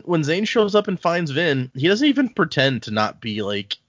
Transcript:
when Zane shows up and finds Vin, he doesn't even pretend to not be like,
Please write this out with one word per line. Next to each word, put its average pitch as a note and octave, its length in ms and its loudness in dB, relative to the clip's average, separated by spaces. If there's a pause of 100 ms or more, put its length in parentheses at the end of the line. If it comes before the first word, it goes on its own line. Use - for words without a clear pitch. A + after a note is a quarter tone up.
when E3 180 0
Zane E3+ 220 0
shows G#3 300 0
up G#3 120 2
and F#3 120 -4
finds E3+ 320 -2
Vin, C#3 420 0
he C3+ 140 0
doesn't A3 200 2
even C4 220 2
pretend C3+ 540 0
to A2 80 -10
not G#2+ 300 -2
be G#2+ 200 -6
like, G2+ 360 -6 (120)